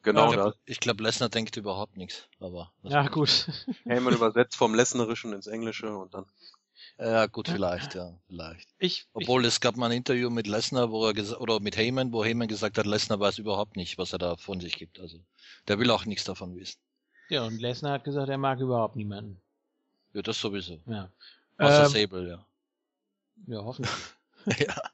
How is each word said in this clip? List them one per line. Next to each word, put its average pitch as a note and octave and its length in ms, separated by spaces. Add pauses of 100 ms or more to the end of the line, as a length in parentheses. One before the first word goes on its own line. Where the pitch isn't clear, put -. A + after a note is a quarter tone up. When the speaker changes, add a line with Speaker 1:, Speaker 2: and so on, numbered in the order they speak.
Speaker 1:
Genau A2 260
Speaker 2:
Ich A#2 60
glaub, G2+ 180
Speaker 1:
das. - 120
Speaker 2:
ich - 160
glaub, G#2+ 200
Lesnar A2 280
denkt A2 280
überhaupt G2+ 400
nichts, - 320 (120)
aber F2 300 (120)
das C#3 100
Speaker 3:
Ja, C#3+ 160
gut. D3+ 400 (180)
<laughs> - 180
Speaker 1:
Heyman B2 300
übersetzt A#2 420
vom A2+ 180
Lesnarischen A#2 580
ins G2 140
Englische A2 500
und F#2+ 180
dann F#2+ 100 (760)
Speaker 2:
Ja, A2+ 280
gut, G#2+ 220
vielleicht, F#2 460
ja, F2+ 180 (160)
vielleicht. E2+ 400 (100)
Speaker 3:
Ich, - 340
Speaker 2:
Obwohl, A#2+ 300
Speaker 3:
ich A#2 60
Speaker 2:
es - 120
gab A#2 160
mal B2 140
ein A#2+ 60
Interview B2 340
mit A2+ 160
Lesnar, A2+ 440
wo A2 160
er A2 80
gesa-, G#2+ 240
oder A2 220
mit G#2 160
Heyman, B2 360
wo A2 120
Heyman A2+ 240
gesagt G#2+ 300
hat, G#2 80
Lesnar G#2 340
weiß G2+ 180
überhaupt G#2 380
nicht, F2+ 220
was F2+ 140
er F#2 60
da F2 180
von F#2+ 240
sich F2 160
gibt. - 240
Also, E2 180 (480)
der G#2 120
will A#2+ 120
auch G#2+ 140
nichts G#2 200
davon F#2 320
wissen. F#2+ 220 (500)
Speaker 3:
Ja, C3+ 160
und A2 160
Lesnar B2 340
hat C3+ 100
gesagt, C#3 240
er C3+ 100
mag C3+ 220
überhaupt B2 360
niemanden. G#2 440 (720)
Speaker 2:
Ja, G2+ 80
das A2 180
sowieso. F2+ 460
Speaker 3:
Ja. G2+ 240 (480)
Speaker 2:
Außer D3 260
Speaker 3:
Ähm, C#3+ 60
Speaker 2:
Sable, F#2+ 380
ja. E2+ 160 (1000)
Speaker 3:
Ja, A2 180
hoffentlich. B2+ 300 (520)
Speaker 2:
<laughs> - 120
Ja. C#3+ 160 (200)